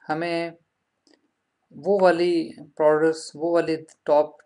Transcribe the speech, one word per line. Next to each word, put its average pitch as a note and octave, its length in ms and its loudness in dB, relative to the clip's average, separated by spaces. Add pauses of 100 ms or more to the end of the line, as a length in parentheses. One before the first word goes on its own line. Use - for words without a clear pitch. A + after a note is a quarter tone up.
हमें E3+ 440 -6 (1200)
वो F3 260 -2
वाली F3 600 2
products, D#3 760 0
वो E3 180 -4
वाली D#3+ 220 0
टॉप D3+ 680 -2